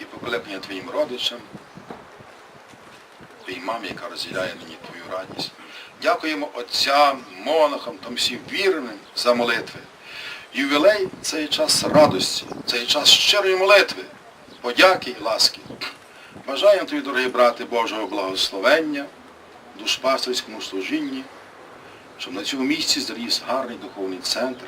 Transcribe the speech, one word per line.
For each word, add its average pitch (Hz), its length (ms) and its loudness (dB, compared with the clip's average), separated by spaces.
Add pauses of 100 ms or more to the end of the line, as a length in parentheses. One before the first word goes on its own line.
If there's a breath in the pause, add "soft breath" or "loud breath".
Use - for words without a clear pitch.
і - 40 -12
покликання 107 540 -8
твоїм 95 320 -10
родичам, - 480 -2 (2000)
твоїй 90 160 -12
мамі, 104 280 -8
яка 87 200 -10
розділяє 85 540 -6
нині - 140 -18 (100)
твою - 160 -16 (100)
радість. - 380 -8 (520 loud breath)
Дякуємо 156 520 0
отцям, 139 680 2 (180)
монахам, 139 560 2 (100)
там 120 100 -10
всім 120 240 -2 (140)
вірним 151 460 0 (180)
за 123 180 4
молитви. 117 460 -2 (760 loud breath)
Ювілей — 156 540 4 (140)
це 156 200 -4
є 151 60 -4
час - 360 2
радості, - 640 4 (200)
це 123 120 -2
є 120 80 -6
час - 220 2
щирої 190 480 6
молитви, 196 480 6 (560)
подяки 160 500 4 (100)
і - 20 -12
ласки. 110 380 0 (840 loud breath)
Бажаємо 180 380 4
тобі, 147 180 -4
дорогі 131 260 0
брати, 120 360 4
Божого 110 420 -2
благословення, 104 1000 0 (720)
душпастерському 123 840 -2
служінні, 131 640 -6 (920 loud breath)
щоб - 160 -12
на 156 80 -8
цьому 139 220 -2
місці 156 360 0
зріс 117 460 -4
гарний 120 300 -2
духовний 95 420 -8
центр, 123 500 -4